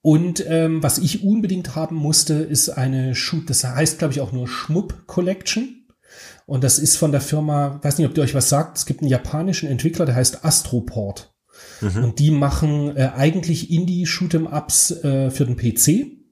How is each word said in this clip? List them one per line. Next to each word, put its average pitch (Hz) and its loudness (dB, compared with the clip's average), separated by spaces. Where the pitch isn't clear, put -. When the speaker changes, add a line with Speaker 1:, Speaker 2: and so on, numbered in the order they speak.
Speaker 1:
und, 160 4
ähm, 160 2
was 143 0
ich 180 0
unbedingt 196 0
haben 160 -4
musste, 156 2
ist 147 0
eine 131 0
Shoot, - -4
das 127 0
heißt, 139 -2
glaub 151 -2
ich, 139 -4
auch 110 -6
nur 123 -4
Schmupp - -4
Collection. 190 -4
Und 135 0
das 127 4
ist 147 2
von 151 2
der 139 2
Firma, 147 -2
weiß 143 0
nicht, 151 4
ob - -2
ihr 156 2
euch 127 0
was 131 2
sagt, 147 0
es - -6
gibt - -4
einen 147 0
japanischen 160 -2
Entwickler, 160 0
der 127 2
heißt 123 0
Astroport. - -2
Speaker 2:
Mhm. 104 0
Speaker 1:
Und 117 0
die 147 4
machen, 147 0
äh, 131 2
eigentlich 160 0
Indie-Shoot'em-Ups, 165 0
äh, 135 2
für 135 0
den 120 -2
P 113 0
C. 208 2